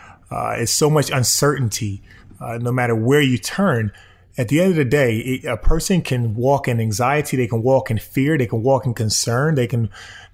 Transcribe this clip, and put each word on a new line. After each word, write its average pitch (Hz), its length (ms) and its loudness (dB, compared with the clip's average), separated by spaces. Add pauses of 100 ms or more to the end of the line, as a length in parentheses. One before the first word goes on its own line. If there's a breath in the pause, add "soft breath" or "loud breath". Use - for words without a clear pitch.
(300 loud breath)
Uh, 117 260 -4
it's 117 160 -4
so 156 160 2
much 151 220 2
uncertainty, 127 920 -2 (380 loud breath)
uh, 120 180 -8
no 120 120 -4
matter 123 240 0
where 120 260 4
you 131 180 2
turn. 120 540 -2 (440 soft breath)
At 120 120 -2
the 147 120 2
end 190 100 4
of 175 60 0
the 151 80 2
day, 123 340 2
it, 127 280 -4
a 123 100 -2
person 165 440 2
can 120 360 -2
walk 135 320 0
in 117 120 0
anxiety, 123 560 0
they 123 120 0
can 117 120 -2
walk 127 300 2
in 110 80 0
fear, 143 400 0
they 123 80 0
can 110 160 -4
walk 131 240 2
in 120 80 0
concern, 123 640 0
they 123 100 2
can, 117 240 -2 (440 loud breath)